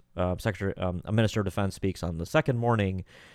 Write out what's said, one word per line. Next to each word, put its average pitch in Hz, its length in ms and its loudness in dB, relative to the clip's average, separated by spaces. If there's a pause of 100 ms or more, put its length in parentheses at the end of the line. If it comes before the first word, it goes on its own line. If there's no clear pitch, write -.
(160)
uh, 90 220 0
secretary, 98 400 -2
um, 90 260 -2
a - 80 -4
Minister 110 280 4
of 101 40 0
Defense 98 300 -2
speaks - 280 -2
on 85 140 -4
the 82 80 -4
second 147 320 2
morning, 104 480 2 (300)